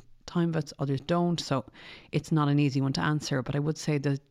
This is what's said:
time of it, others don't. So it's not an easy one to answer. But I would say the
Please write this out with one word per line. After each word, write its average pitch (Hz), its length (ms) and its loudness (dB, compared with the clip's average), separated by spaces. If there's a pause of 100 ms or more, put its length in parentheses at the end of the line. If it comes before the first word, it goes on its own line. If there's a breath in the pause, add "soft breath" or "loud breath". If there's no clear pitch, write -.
(240)
time 170 260 0
of 160 60 -2
it, 151 220 -4
others 139 240 -2
don't. 175 380 0
So 135 240 -2 (460 loud breath)
it's - 220 -2
not 151 160 4
an 143 100 4
easy 139 220 2
one 135 140 0
to 175 80 -4
answer. 147 400 0
But 135 120 -6
I 143 40 -2
would 156 180 -2
say 151 220 -2
the 139 200 0 (120)